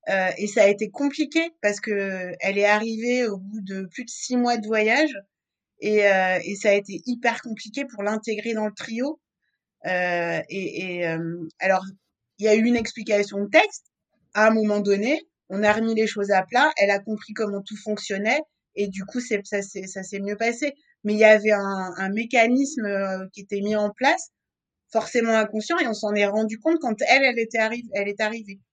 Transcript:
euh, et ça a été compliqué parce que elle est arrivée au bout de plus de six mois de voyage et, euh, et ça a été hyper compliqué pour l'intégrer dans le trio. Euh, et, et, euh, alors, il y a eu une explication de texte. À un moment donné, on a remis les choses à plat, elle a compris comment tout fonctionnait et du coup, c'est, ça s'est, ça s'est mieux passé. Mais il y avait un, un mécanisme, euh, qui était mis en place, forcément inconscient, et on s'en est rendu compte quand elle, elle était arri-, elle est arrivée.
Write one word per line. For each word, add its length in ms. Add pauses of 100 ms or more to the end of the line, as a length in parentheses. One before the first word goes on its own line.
euh, 280
et 100
ça 160
a 40
été 220
compliqué 520 (200)
parce 180
que 600
elle 180
est 80
arrivée 640
au 100
bout 240
de 300
plus 140
de 40
six 280
mois 200
de 100
voyage 460 (680)
et, 280
euh, 360
et 120
ça 140
a 40
été 320
hyper 360
compliqué 440
pour 180
l'intégrer 500
dans 140
le 60
trio. 460 (680)
Euh, 540 (100)
et, 500
et, 80
euh, 400 (120)
alors, 240 (560)
il 60
y 40
a 60
eu 80
une 140
explication 680
de 60
texte. 360 (480)
À 140
un 40
moment 280
donné, 420 (280)
on 140
a 100
remis 220
les 120
choses 240
à 120
plat, 340
elle 140
a 80
compris 340
comment 280
tout 160
fonctionnait 640 (340)
et 120
du 180
coup, 140
c'est, 260
ça 160
s'est, 260
ça 160
s'est 160
mieux 180
passé. 360 (320)
Mais 80
il 60
y 60
avait 260
un, 460
un 120
mécanisme, 760
euh, 480
qui 80
était 200
mis 140
en 160
place, 400 (600)
forcément 420
inconscient, 460
et 80
on 60
s'en 220
est 100
rendu 340
compte 220
quand 140 (120)
elle, 160
elle 160
était 200
arri-, 340
elle 140
est 140
arrivée. 380 (140)